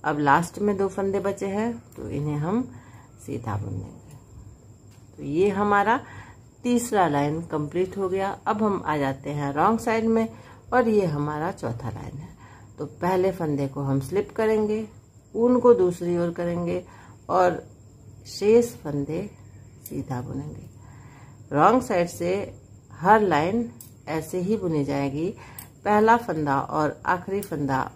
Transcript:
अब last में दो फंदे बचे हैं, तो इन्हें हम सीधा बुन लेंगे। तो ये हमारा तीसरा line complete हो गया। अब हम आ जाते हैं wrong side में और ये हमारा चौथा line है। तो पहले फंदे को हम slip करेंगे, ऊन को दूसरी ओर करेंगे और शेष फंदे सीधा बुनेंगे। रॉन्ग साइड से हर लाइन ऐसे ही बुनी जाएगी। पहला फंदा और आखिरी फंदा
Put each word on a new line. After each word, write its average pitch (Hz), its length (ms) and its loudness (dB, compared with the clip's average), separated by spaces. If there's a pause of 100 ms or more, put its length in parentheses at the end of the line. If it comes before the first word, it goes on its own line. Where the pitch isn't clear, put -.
अब 151 140 0
last 151 400 2
में 202 180 0
दो 196 120 0
फंदे 196 320 -2
बचे 196 260 -4
हैं, 220 320 -2 (180)
तो - 140 -10
इन्हें 147 260 -4
हम 196 360 -2 (540)
सीधा 117 300 -6
बुन 98 160 -6
लेंगे। - 440 -12 (1000)
तो 147 60 -14
ये 160 280 2
हमारा 202 560 2 (560)
तीसरा 226 460 2
line 147 340 0
complete 170 560 -4
हो 190 100 -2
गया। 190 380 -2
अब 214 160 0
हम 196 240 0
आ 151 100 0
जाते 139 340 -2
हैं 143 220 -4
wrong 196 280 2
side 226 240 0
में 226 240 2 (440)
और 247 160 4
ये 208 180 4
हमारा 151 460 -2
चौथा 117 380 -6
line - 280 -12
है। - 100 -14 (500)
तो 147 80 -6
पहले 185 460 0
फंदे 147 360 -2
को 139 120 -8
हम 135 200 0
slip 196 360 -4
करेंगे, 214 520 0 (460)
ऊन 240 260 4
को 240 140 8
दूसरी 175 440 2
ओर 170 120 0
करेंगे 175 540 -4 (440)
और 180 400 2 (580)
शेष 233 480 4
फंदे 151 560 -6 (580)
सीधा 139 320 -6
बुनेंगे। 131 500 -10 (840)
रॉन्ग 208 300 6
साइड 175 260 0
से 180 520 -4 (320)
हर 196 280 6
लाइन 196 520 2 (360)
ऐसे 160 320 -4
ही 196 160 0
बुनी 165 280 0
जाएगी। 139 500 -2 (500)
पहला 208 320 6
फंदा 156 440 0
और 151 460 -2
आखिरी 185 340 -2
फंदा 139 560 -2